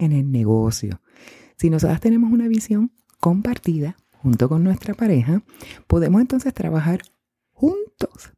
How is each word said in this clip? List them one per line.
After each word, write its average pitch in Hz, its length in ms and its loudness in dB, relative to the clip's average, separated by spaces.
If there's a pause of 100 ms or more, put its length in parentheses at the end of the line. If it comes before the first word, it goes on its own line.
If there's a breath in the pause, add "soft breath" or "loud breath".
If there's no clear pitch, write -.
en 160 100 0
el 139 220 0
negocio. 110 680 0 (560 loud breath)
Si 170 140 0
nosotras 160 300 0
tenemos 226 320 2
una 233 160 2
visión 220 420 0 (300)
compartida 175 760 -2 (140)
junto 120 380 0
con 160 160 0
nuestra 190 300 -2
pareja, 170 500 0 (420 loud breath)
podemos 175 360 2
entonces 254 320 -2
trabajar 160 480 -2 (500)
juntos - 840 -6